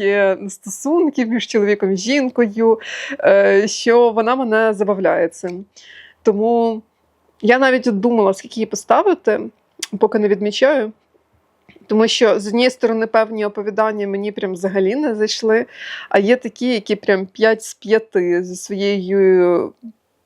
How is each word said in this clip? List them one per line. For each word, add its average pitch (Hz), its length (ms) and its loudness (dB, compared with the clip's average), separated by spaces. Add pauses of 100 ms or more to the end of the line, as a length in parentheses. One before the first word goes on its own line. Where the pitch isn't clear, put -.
е, 196 380 2 (100)
стосунків 277 800 -2
між 226 180 -4
чоловіком 208 460 0
і 196 40 0
жінкою, 226 840 0 (400)
е, 196 480 4
що 240 420 2
вона 226 260 0
мене 220 360 0
забавляє 185 560 0
цим. 180 360 -10 (580)
Тому 226 600 0 (600)
я 240 160 4
навіть 262 280 2
от 208 140 0
думала, 214 340 2
скільки 233 260 -12
її 220 60 -2
поставити, 240 760 0 (580)
поки 214 200 0
не 208 100 0
відмічаю. 214 640 0 (920)
Тому 220 220 2
що, 214 320 2
з 196 60 -8
однієї 240 240 0
сторони, 226 360 -2
певні 220 380 -2
оповідання 208 640 -4
мені 202 240 -6
прям 196 200 -6
взагалі 190 420 -2
не 277 200 -2
зайшли, 220 520 -2 (420)
а - 100 2
є 208 180 4
такі, 247 320 -6
які 214 280 -2
прям 196 300 -2
п'ять 220 360 0
з - 120 -16
п'яти 185 720 -2
зі 180 120 -12
своєю 190 1160 0 (540)